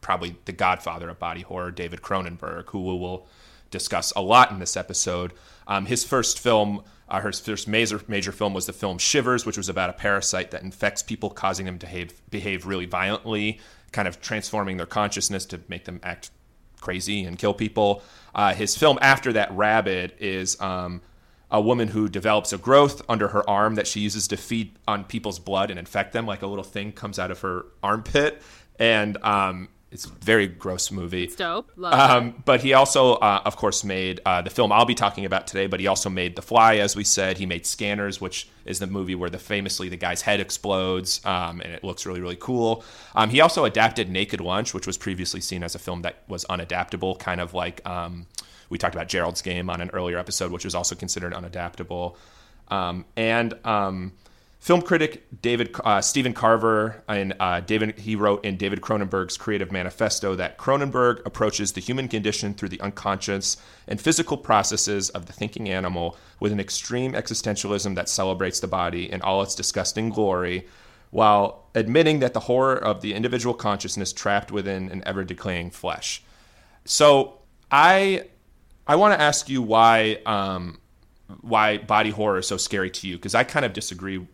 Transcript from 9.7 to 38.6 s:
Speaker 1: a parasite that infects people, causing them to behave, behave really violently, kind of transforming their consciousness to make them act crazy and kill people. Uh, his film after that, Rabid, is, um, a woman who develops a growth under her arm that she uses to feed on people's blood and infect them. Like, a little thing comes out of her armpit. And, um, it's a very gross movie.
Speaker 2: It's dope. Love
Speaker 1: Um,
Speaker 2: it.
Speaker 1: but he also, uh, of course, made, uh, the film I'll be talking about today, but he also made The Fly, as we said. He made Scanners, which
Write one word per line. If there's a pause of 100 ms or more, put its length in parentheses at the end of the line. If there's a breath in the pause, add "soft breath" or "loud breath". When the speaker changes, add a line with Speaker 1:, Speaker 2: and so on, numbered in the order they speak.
Speaker 1:
a
parasite
that
infects
people,
causing
them
to
behave,
behave
really
violently, (320 loud breath)
kind
of
transforming
their
consciousness
to
make
them
act (500)
crazy
and
kill
people. (320 loud breath)
Uh,
his
film
after
that,
Rabid,
is,
um, (480 soft breath)
a
woman
who
develops
a
growth
under
her
arm
that
she
uses
to
feed (100)
on
people's
blood
and
infect
them.
Like,
a
little
thing
comes
out
of
her (160)
armpit. (380 loud breath)
And,
um, (220)
it's
a
very
gross
movie.
Speaker 2:
It's
dope.
Love
Speaker 1:
Um,
Speaker 2:
it.
Speaker 1:
but
he
also,
uh,
of
course,
made,
uh,
the
film
I'll
be
talking
about
today,
but
he
also
made
The
Fly,
as
we
said.
He
made
Scanners,
which (160 soft breath)